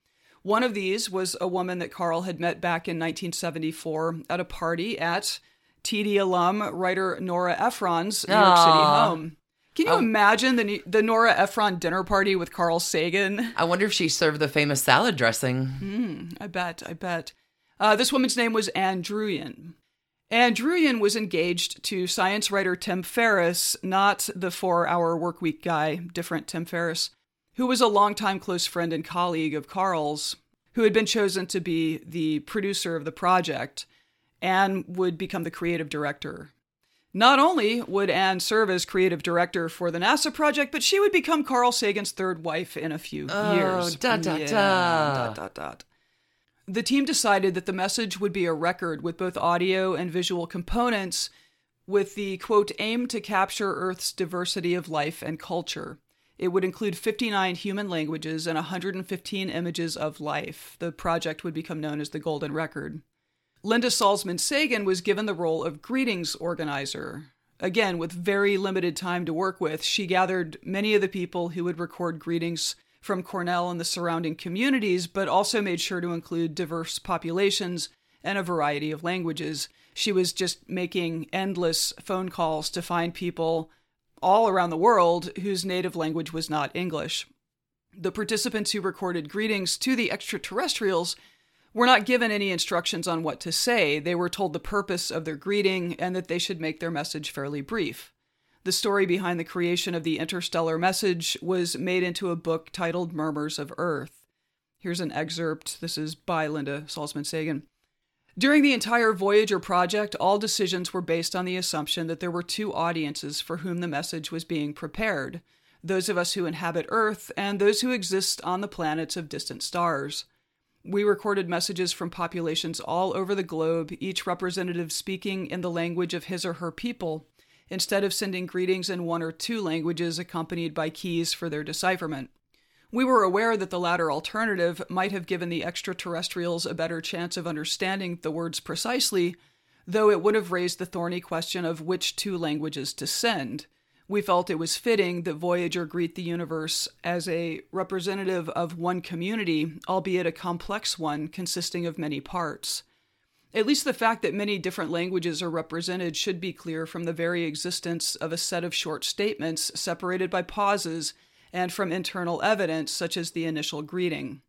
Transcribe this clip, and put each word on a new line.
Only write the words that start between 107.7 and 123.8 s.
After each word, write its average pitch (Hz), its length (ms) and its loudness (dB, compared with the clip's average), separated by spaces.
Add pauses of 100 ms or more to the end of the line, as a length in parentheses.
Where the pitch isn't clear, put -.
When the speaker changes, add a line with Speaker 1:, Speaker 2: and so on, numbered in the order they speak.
Speaker 1:
"During 285 240 6
the 277 120 8
entire 226 400 4
Voyager 202 460 4
project, 196 600 0
all 196 180 4
decisions 190 560 0
were 185 80 -2
based 165 340 0
on 180 100 -2
the 180 120 -2
assumption 165 480 -2
that 165 140 -4
there 180 100 -4
were 175 140 -4
two 214 280 -4
audiences 151 680 -4
for 165 160 -6
whom 175 220 -4
the 175 80 -2
message 156 440 -6
was 165 140 -6
being 147 300 -4
prepared, 170 640 -4 (420)
those 185 240 0
of 196 100 0
us 175 160 0
who 180 120 -2
inhabit 170 440 -2
Earth 214 460 0
and 202 240 -2
those 208 220 6
who 254 80 0
exist 190 540 -2
on 180 180 -2
the 202 60 -4
planets 160 500 -4
of 160 100 -8
distant - 360 -10
stars. 151 640 -2 (600)
We 202 180 0
recorded 202 460 2
messages 175 420 -2
from 175 200 -6
populations 170 680 -4
all 180 380 0
over 190 160 0
the 196 80 0
globe, 165 580 0